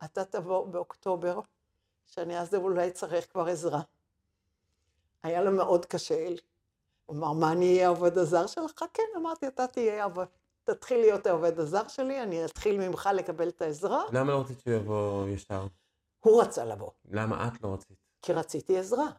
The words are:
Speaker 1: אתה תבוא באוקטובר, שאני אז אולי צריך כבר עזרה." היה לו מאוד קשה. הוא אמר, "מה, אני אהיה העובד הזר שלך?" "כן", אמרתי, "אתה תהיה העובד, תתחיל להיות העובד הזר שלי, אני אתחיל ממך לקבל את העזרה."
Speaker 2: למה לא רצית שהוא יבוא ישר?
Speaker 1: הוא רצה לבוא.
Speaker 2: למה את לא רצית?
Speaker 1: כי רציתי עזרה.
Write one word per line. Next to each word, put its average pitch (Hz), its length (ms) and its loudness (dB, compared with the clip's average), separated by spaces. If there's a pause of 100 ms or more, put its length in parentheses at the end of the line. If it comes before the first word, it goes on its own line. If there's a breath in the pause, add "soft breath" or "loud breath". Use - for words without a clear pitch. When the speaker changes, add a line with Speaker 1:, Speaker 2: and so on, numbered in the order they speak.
Speaker 1:
אתה 190 200 -4
תבוא 185 420 -2
באוקטובר, 175 760 -4 (640)
שאני 170 340 -6
אז 175 140 -4
אולי 180 360 2
צריך 170 420 -4
כבר 170 160 -2
עזרה." 156 320 -2 (1400)
היה 170 200 0
לו 196 100 4
מאוד 180 340 2
קשה. 160 420 -2 (800)
הוא 151 100 -10
אמר, 151 160 -2
"מה, 160 200 2
אני 180 220 4
אהיה 185 120 6
העובד 175 320 4
הזר 175 280 4
שלך?" 320 380 -8 (100)
"כן", 453 80 2 (140)
אמרתי, 330 300 -6
"אתה 254 200 -4
תהיה 220 360 0
העובד, 180 220 -4 (400)
תתחיל - 360 0
להיות 208 260 6
העובד 170 340 2
הזר 175 280 0
שלי, 269 340 -4
אני 165 220 -2
אתחיל 196 440 -2
ממך 175 260 -4
לקבל 170 340 -2
את 175 140 -6
העזרה." 175 400 -2 (100)
Speaker 2:
למה 135 200 2
לא 139 80 2
רצית 127 200 -8
שהוא 120 140 -2
יבוא 101 540 -2
ישר? 98 380 -6 (540)
Speaker 1:
הוא 220 220 8
רצה - 220 -4
לבוא. 107 260 -10 (200)
Speaker 2:
למה 110 380 -2
את - 140 -8
לא 98 120 -4
רצית? 98 220 -12 (260)
Speaker 1:
כי 180 100 0
רציתי 160 460 0
עזרה. 233 400 -2